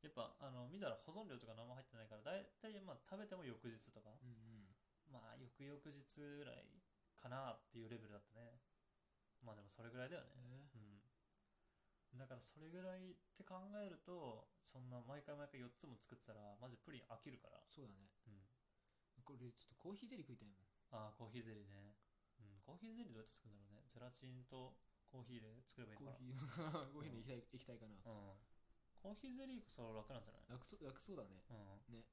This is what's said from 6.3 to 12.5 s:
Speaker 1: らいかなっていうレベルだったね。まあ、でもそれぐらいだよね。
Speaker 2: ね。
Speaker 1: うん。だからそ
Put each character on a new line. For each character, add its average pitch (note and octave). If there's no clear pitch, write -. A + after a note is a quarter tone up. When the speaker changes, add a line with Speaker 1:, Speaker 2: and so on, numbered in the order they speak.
Speaker 1:
ら B2+
い -
か -
な B2+
っ A2+
て A#2
い A2+
う A2
レ A#2
ベ G#2+
ル G#2
だ G#2
っ -
た -
ね。 A#2
ま A2+
あ、 -
で G#2
も G2+
そ -
れ A#2
ぐ B2
ら B2+
い B2
だ F3
よ C#3
ね。 -
Speaker 2:
ね。 B2+
Speaker 1:
う -
ん。 B2
だ C3
か C3
ら A#2
そ -